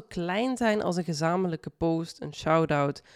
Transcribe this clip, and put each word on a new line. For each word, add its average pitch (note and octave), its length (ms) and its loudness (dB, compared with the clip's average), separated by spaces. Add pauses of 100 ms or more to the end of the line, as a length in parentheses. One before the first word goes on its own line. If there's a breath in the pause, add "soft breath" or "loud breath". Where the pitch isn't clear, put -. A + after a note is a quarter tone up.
klein G#3 500 -2
zijn G#3+ 240 2
als F3+ 140 0
een F3 80 0
gezamenlijke E3 680 -2
post, E3 520 -2
een D3+ 120 -10
shout-out. D#3 720 2 (120)